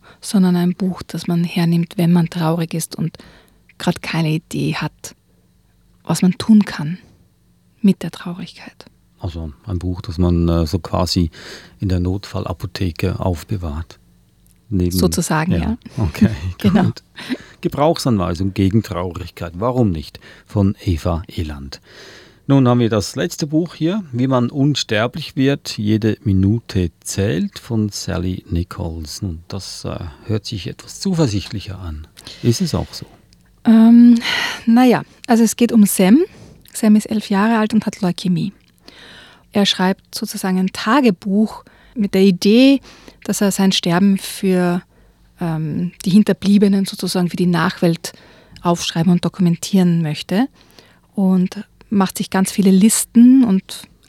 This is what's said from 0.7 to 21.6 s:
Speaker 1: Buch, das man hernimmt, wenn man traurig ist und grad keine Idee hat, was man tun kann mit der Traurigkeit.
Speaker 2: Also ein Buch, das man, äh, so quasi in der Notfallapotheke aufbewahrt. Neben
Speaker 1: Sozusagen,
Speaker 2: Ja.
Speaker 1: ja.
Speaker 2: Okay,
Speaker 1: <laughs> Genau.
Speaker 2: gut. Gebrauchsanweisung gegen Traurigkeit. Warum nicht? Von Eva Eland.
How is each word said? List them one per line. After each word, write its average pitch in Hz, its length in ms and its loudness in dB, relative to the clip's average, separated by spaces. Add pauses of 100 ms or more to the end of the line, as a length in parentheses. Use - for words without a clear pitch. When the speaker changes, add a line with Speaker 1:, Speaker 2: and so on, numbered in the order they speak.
Speaker 1:
Buch, 185 320 -6
das - 220 -10
man 170 160 0
hernimmt, 170 560 0
wenn 170 120 2
man 170 200 2
traurig 165 420 -2
ist - 220 -8
und 160 200 -6 (600)
grad - 240 -4
keine 160 300 -2
Idee 151 440 -4
hat, - 400 -10 (880)
was - 200 -2
man 185 160 6
tun 214 260 6
kann 160 320 -8 (840)
mit 196 200 2
der 170 80 -8
Traurigkeit. - 760 -14 (340)
Speaker 2:
Also 80 340 -8 (140)
ein 95 100 -4
Buch, 90 240 -6
das - 160 -8
man, 87 320 2
äh, 85 160 2
so 87 140 -2
quasi 90 500 -2 (500)
in 101 100 -2
der 90 100 0
Notfallapotheke 92 1200 -4
aufbewahrt. 82 800 -6 (680)
Neben 90 280 0
Speaker 1:
Sozusagen, 165 540 0
Speaker 2:
Ja. 87 80 0
Speaker 1:
ja. 226 180 -4 (200)
Speaker 2:
Okay, 110 320 0 (160)
Speaker 1:
<laughs> 90 120 -8
Genau. 196 280 2
Speaker 2:
gut. - 180 -4 (580)
Gebrauchsanweisung 98 920 -2
gegen 101 260 2
Traurigkeit. 87 760 -10
Warum 120 340 0
nicht? - 280 -10 (280)
Von 101 360 0
Eva 85 440 -2
Eland. 73 540 -12 (680)